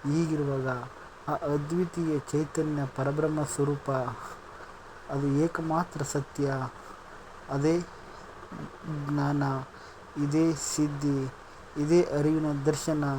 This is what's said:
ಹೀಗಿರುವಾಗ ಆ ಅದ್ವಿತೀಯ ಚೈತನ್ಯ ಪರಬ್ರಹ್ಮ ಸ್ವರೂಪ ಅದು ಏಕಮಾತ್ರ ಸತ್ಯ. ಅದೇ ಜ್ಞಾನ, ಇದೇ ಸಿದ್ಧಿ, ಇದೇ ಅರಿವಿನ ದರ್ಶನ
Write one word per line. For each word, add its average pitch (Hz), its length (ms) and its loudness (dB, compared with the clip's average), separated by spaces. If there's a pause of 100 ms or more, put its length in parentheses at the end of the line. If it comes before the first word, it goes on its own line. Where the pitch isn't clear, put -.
ಹೀಗಿರುವಾಗ 143 640 2 (600)
ಆ 147 60 0
ಅದ್ವಿತೀಯ 156 840 2
ಚೈತನ್ಯ 147 760 0
ಪರಬ್ರಹ್ಮ 151 480 0
ಸ್ವರೂಪ 139 480 0 (1160)
ಅದು 143 180 0
ಏಕಮಾತ್ರ 160 760 2
ಸತ್ಯ. 139 680 -2 (800)
ಅದೇ 156 360 4 (1000)
ಜ್ಞಾನ, 143 560 0 (800)
ಇದೇ 160 300 4
ಸಿದ್ಧಿ, 143 800 0 (440)
ಇದೇ 156 240 6
ಅರಿವಿನ 147 640 2
ದರ್ಶನ 151 380 2 (160)